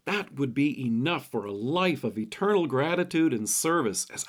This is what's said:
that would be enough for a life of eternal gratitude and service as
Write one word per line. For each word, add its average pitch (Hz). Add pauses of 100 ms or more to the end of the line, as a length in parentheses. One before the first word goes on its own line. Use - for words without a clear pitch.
that 196
would 135
be 139
enough 131
for 107
a 101
life 143
of 107
eternal 175
gratitude 160
and 107
service 160
as -